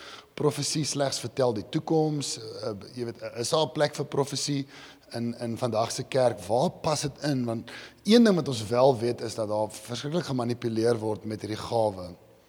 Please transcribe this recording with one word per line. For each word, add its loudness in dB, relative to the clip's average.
profesie 0
slegs -2
vertel 0
die -6
toekoms? 0
Eh, -8
jy -4
weet, -8
is -2
daar 4
'n -12
plek 0
vir -4
profesie -2
in, -4
in -4
vandag 0
se -4
kerk? 2
Waar 2
pas -2
dit -6
in? 0
Want -4
een 10
ding 8
wat 0
ons -4
wel 6
weet 0
is -6
dat -2
daar 0
verskriklik -6
gemanipuleer 0
word -4
met -6
hierdie -4
gawe. -2